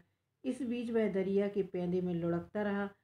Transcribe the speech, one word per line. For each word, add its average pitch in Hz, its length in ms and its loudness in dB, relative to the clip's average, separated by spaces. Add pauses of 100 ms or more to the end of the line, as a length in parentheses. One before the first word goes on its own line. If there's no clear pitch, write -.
(460)
इस 254 160 -4
बीच 240 300 -4
वह 220 220 2
दरिया 196 340 2
के 202 160 0
पैंदे 180 380 0
में 180 120 0
लुढ़कता 170 480 0
रहा, 202 280 0 (140)